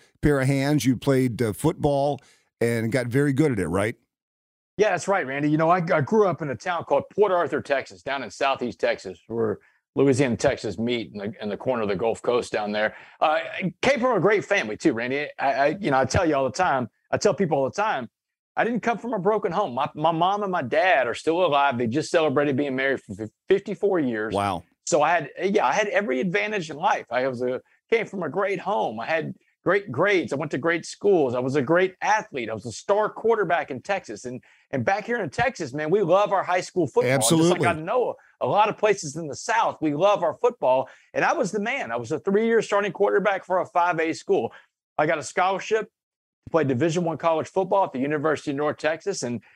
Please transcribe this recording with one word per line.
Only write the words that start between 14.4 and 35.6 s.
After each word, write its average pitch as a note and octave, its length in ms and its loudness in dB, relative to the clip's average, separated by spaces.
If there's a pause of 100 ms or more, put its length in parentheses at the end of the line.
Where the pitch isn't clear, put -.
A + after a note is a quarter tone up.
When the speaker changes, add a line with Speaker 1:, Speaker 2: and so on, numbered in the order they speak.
Speaker 2:
family A#2+ 320 -2
too, D#3 160 2
Randy. B2+ 340 -4 (120)
I, C#3 140 0
I, C#3 140 2 (120)
you A2 100 -2
know, C3+ 80 2
I C3 80 4
tell - 180 2
you D#3 120 2
all C3+ 80 0
the C3 80 0
time, D3+ 360 0 (220)
I - 80 -2
tell G3 160 2
people E3 240 0
all C#3 60 2
the B2+ 80 -2
time, F#3 360 -4 (480)
I D#3+ 80 2
didn't A3+ 180 -2
come A#3 180 -2
from A#3+ 140 -8
a G#3+ 60 -2
broken G3+ 320 0
home. E3 220 -2
My, C#3 220 -2
my D#3 160 2
mom F#3 320 0
and G3 80 -4
my F3 100 -2
dad D3 460 2
are A2+ 80 -2
still E3 280 0
alive. C#3+ 360 2
They B2 80 0
just C#3+ 240 -2
celebrated D3 440 2
being C#3 200 -2
married C3+ 260 0
for G2+ 140 -14
fif-, G#2+ 140 -8 (200)
fifty-four G3 500 2
years. A2 360 -2
Speaker 1:
Wow. G2 280 0 (220)
Speaker 2:
So D#3 160 2
I D3 100 4
had, E3 180 0 (140)
yeah, G3+ 220 2
I - 80 2
had G#3 140 0
every G#3+ 320 -2
advantage G3+ 500 -2
in C#3+ 80 -10
life. F3 340 -2
I B2+ 160 0
was B2 140 -4
a, B2+ 180 -2 (300)
came A3 160 2
from G3+ 160 -10
a D#3+ 80 -4
great F#3+ 300 -2
home. F#3 400 -4
I A#2 80 -8
had D#3 260 -4 (300)
great G3+ 280 0
grades. D#3+ 400 0
I C#3 60 -4
went D3+ 140 -6
to E3+ 60 -4
great E3 280 -2
schools. E3+ 500 2
I C3 40 0
was C3 180 -2
a D3 40 2
great F3 400 2
athlete. E3+ 480 -2
I A2 40 -6
was G#2+ 120 -10
a A#2+ 60 -8
star G3+ 380 0
quarterback F#3+ 600 0
in B2+ 120 -8
Texas. F#3 420 -6
And, B2 180 -10 (300)
and B2+ 140 -2
back G3 200 0
here A#3 160 -2
in E3 80 -4
Texas, A#3+ 440 -4